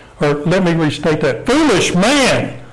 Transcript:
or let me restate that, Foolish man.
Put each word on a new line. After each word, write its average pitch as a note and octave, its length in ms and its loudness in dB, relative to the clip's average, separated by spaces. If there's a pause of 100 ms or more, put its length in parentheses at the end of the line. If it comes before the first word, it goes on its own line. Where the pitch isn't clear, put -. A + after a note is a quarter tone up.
(200)
or D3 140 2
let E3 280 0
me E3+ 120 2
restate D#3 480 -2
that, B2+ 240 -2
Foolish C4+ 480 2
man. G3+ 680 0 (120)